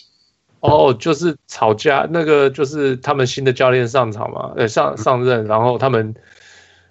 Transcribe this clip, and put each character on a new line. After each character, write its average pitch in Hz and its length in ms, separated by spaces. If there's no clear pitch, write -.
哦， 147 380
就 165 160
是 156 220
吵 110 280
架， 143 340
那 165 140
个 147 260
就 139 160
是 139 320
他 143 160
们 135 120
新 135 180
的 131 100
教 127 160
练 127 180
上 117 240
场 113 200
嘛， 131 240
呃， 117 120
上-， 143 300
上 123 260
任， 120 220
然 107 160
后 123 160
他 131 140
们， 110 240